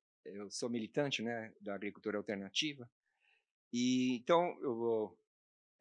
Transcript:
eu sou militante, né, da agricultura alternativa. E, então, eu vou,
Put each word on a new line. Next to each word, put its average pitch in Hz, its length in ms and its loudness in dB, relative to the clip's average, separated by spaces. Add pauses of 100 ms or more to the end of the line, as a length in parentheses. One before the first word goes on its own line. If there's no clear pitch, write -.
(260)
eu 98 260 -10
sou - 180 -2
militante, 120 520 -2
né, 113 380 -4
da 101 160 -6
agricultura 101 420 -4
alternativa. 113 720 -4 (840)
E, 127 440 4
então, 170 440 4
eu 123 140 0
vou, 113 440 0 (600)